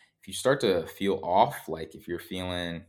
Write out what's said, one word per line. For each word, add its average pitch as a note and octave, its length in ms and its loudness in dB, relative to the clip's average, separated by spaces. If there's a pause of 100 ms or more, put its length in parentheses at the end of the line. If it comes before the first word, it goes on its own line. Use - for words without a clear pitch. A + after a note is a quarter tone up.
(200)
if - 60 -20
you F#2+ 80 -12
start C#3 280 4
to F2 260 2
feel G2 340 0
off, G#2+ 460 2
like, D#2+ 260 -8
if G#2 140 -16
you're A2+ 100 -4
feeling, F2+ 720 -6